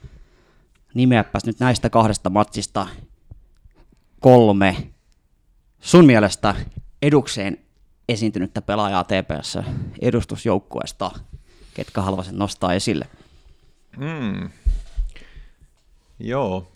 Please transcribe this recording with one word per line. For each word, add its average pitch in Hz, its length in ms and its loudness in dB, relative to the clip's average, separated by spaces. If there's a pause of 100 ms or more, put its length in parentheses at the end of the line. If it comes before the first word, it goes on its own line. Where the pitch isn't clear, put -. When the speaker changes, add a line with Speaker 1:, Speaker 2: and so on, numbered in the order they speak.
(920)
Speaker 1:
nimeäpäs 123 520 2
nyt 113 140 -6
näistä 123 300 0
kahdesta 110 400 2
matsista 101 580 -2 (1300)
kolme 104 720 4 (880)
sun 175 260 8
mielestä 104 500 4 (460)
edukseen 120 560 0 (520)
esiintynyttä 104 520 -4
pelaajaa 101 420 -2
T - 40 -6
P 95 240 -2 (100)
S - 160 -10 (440)
edustusjoukkueesta, 107 1080 -4 (640)
ketkä - 280 -8
haluaisit 95 340 -6
nostaa 98 380 -4
esille? 95 340 -2 (920)
Speaker 2:
Mm. 123 520 -10 (1700)
Joo, 110 540 -6